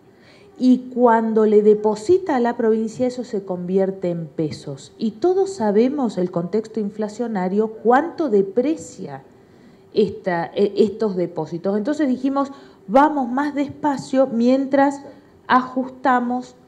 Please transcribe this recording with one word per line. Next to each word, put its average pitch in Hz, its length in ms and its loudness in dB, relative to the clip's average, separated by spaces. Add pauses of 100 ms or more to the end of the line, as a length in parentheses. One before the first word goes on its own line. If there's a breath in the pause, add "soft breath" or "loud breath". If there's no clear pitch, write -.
(580 loud breath)
y 254 340 2
cuando 226 540 4
le 208 160 6
deposita 214 760 2
a 247 40 2
la 233 180 0
provincia 220 480 0
eso 247 180 -4
se 196 220 -8
convierte 185 640 -2
en 170 160 -4
pesos. 147 720 -8
Y 220 140 -4
todos 370 400 0
sabemos 233 680 0
el 180 140 -2
contexto 214 480 -4
inflacionario, 208 880 -2 (160)
cuánto 285 460 2
deprecia 202 920 -2 (720 loud breath)
esta, 175 600 -2
e-, 208 220 0
estos 214 380 0
depósitos. 175 600 -4
Entonces 294 300 -2
dijimos, 269 440 -2 (360 loud breath)
"Vamos 277 420 2
más 277 240 -4
despacio 269 720 -2
mientras 269 800 0 (420 loud breath)
ajustamos 247 1120 -2 (120)